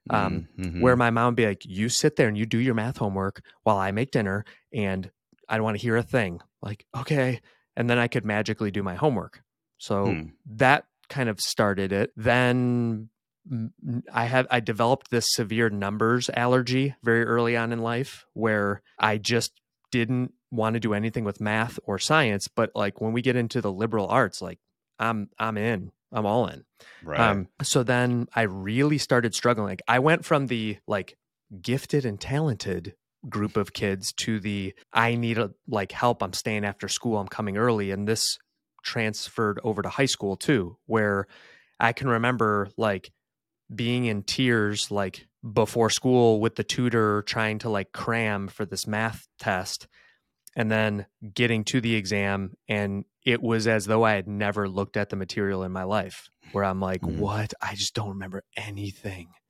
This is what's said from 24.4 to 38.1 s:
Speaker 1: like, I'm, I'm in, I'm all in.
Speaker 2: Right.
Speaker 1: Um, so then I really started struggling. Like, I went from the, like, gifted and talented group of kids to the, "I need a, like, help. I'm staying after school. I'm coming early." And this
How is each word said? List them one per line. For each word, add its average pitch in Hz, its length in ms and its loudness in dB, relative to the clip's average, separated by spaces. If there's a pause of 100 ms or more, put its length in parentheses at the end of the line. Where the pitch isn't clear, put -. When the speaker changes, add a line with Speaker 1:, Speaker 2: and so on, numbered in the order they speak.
Speaker 1:
like, 90 180 -10 (400)
I'm, 113 300 -2 (100)
I'm 110 180 -2
in, 104 340 -2 (200)
I'm 110 140 -2
all 107 220 2
in. - 180 -12 (360)
Speaker 2:
Right. 101 380 2
Speaker 1:
Um, 90 100 -8 (120)
so 135 220 2
then 123 520 2
I 117 80 2
really 110 540 0
started 120 380 2
struggling. 110 320 2
Like, 95 200 -8
I 120 120 4
went 160 260 2
from 139 220 2
the, 110 300 -4 (100)
like, 98 300 -4 (440)
gifted 131 440 0
and 104 140 -4
talented 107 760 -2 (340)
group 104 280 -2
of 98 160 -2
kids 98 400 -4
to 110 260 -2
the, 98 340 -6 (200)
"I 117 220 2
need 117 220 0
a, 104 160 -2 (140)
like, 101 240 -2
help. 120 300 0
I'm 95 120 -4
staying 107 320 -4
after 98 220 -6
school. 110 300 -2
I'm 98 100 -4
coming 104 300 -6
early." 107 340 2
And 101 160 -2
this - 300 0 (460)